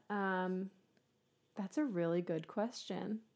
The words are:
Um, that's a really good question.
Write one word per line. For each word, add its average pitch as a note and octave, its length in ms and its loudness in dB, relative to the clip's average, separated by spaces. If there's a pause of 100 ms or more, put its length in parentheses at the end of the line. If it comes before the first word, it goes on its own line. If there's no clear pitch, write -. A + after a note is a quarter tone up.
Um, F#3+ 640 2 (840)
that's G3 220 -4
a D4+ 80 4
really F3 380 2
good D#3+ 260 -2
question. G#3+ 720 -2 (160)